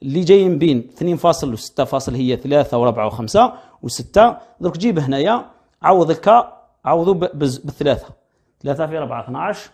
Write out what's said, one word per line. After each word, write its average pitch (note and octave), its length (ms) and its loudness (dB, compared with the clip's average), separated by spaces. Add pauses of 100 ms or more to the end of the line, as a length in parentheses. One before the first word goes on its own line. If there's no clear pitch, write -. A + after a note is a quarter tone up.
اللي C#3 180 -4
جايين F#3 360 4
بين D3 200 2
اثنين E3 400 -4
فاصل D#3 360 0
وستة - 300 -6
فاصل C3 320 -6
هي B2+ 200 0
ثلاثة C3+ 420 0
وربعة A#2 300 0
وخمسة A#2+ 460 0 (280)
وستة، G3 560 2 (240)
درك F3 160 -4
جيب F#3 220 -2
هنايا، D3 460 -2 (360)
عوض E3 280 4
الكا، G#3 520 2 (240)
عوضوا E3+ 280 2
ب-، E3+ 260 -6
بز-، C3+ 260 -4
بالثلاثة. C#3+ 420 -4 (520)
ثلاثة D3 280 -6
في D#3+ 100 -8
ربعة A#2+ 260 -8
اثناعش، D#3+ 500 -8